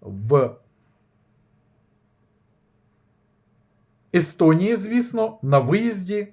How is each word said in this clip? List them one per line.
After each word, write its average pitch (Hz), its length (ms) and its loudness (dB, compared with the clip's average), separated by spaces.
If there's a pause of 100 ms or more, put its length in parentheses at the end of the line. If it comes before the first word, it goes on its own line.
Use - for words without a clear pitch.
В 110 500 0 (3750)
Естонії, 175 640 2
звісно, 220 680 -4
на 139 160 4
виїзді 202 760 -2